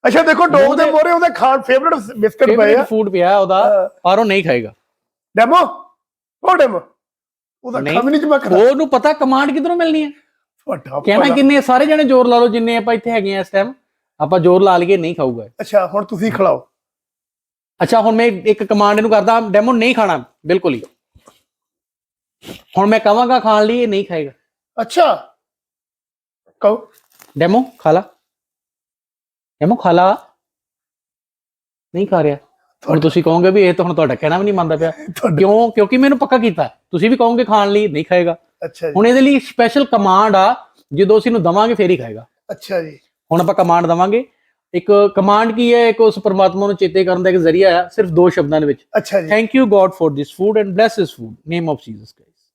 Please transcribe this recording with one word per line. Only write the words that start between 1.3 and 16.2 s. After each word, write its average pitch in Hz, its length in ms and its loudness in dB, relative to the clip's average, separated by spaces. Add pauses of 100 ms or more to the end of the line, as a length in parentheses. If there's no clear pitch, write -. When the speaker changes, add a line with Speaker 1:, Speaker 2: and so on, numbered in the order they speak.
Speaker 1:
ਖਾਣ 262 280 0
ਫੇਵਰਿਟ 277 320 0 (240)
ਬਿਸਕੁਟ 214 300 0
ਪਏ 220 80 2
Speaker 2:
ਫੇਵਰਿਟ 220 220 2
Speaker 1:
ਆ। 269 60 0
Speaker 2:
ਫੂਡ 220 260 -4
ਪਿਆ 185 280 0
ਉਹਦਾ, 196 440 0
Speaker 1:
ਹਾਂ। - 200 -10
Speaker 2:
ਪਰ 185 160 2
ਉਹ 233 60 2
ਨਹੀਂ 196 200 0
ਖਾਏਗਾ। 120 300 -4 (600)
Speaker 1:
ਡੈਮੋ, 233 200 2 (880)
ਉਹ 370 120 2
ਡੈਮੋ, 233 240 0 (840)
ਉਹਦਾ 240 160 -8
Speaker 2:
ਨਹੀਂ। 147 180 -4
Speaker 1:
ਅੱਖਾਂ 254 120 -2
ਵੀ - 20 0
ਨਹੀਂ 302 80 0
ਚਮਕਦਾ। 277 360 0
Speaker 2:
ਉਹਨੂੰ 269 320 2
ਪਤਾ 277 240 0
ਕਮਾਂਡ 269 400 0
ਕਿੱਧਰੋਂ 330 240 -2
ਮਿਲਣੀ 320 280 0
ਹੈ। 294 60 -8 (580)
Speaker 1:
ਵੱਡਾ 139 320 -8
Speaker 2:
ਕਹਿਣਾ 214 240 2
Speaker 1:
ਭਲਾ। 269 100 2
Speaker 2:
ਕਿੰਨੇ, 277 260 4
ਸਾਰੇ 262 260 2
ਜਣੇ 302 180 2
ਜ਼ੋਰ 254 220 4
ਲਾ 240 120 2
ਲਓ, 240 100 4
ਜਿੰਨੇ 226 280 -2
ਆਪਾਂ 233 180 -2
ਇੱਥੇ 226 160 -6
ਹੈਗੇ 196 260 -4
ਆ 196 40 -4
ਇਸ 185 80 -8
ਟਾਈਮ, 202 260 -4 (460)
ਆਪਾਂ 160 200 0
ਜ਼ੋਰ 180 220 4
ਲਾ 185 140 4
ਲਈਏ, 175 200 0
ਨਹੀਂ 170 180 -6
ਖਾਊਗਾ। 117 340 -6 (120)
Speaker 1:
ਅੱਛਾ, 202 260 -2
ਹੁਣ 196 180 -6
ਤੁਸੀਂ 214 280 -6